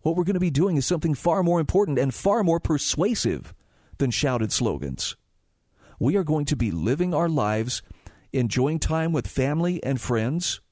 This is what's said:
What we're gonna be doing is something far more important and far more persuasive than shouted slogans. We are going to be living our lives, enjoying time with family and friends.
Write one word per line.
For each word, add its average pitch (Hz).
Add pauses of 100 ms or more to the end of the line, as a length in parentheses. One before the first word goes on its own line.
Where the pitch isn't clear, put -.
What 165
we're 180
gonna 185
be 180
doing 160
is 131
something 160
far 175
more 175
important 160
and 135
far 190
more 170
persuasive 151 (460)
than 131
shouted 117
slogans. 71 (840)
We 147
are 190
going 147
to 151
be 117
living 139
our 165
lives, 113 (500)
enjoying 127
time 160
with 143
family 160
and 131
friends. 127 (120)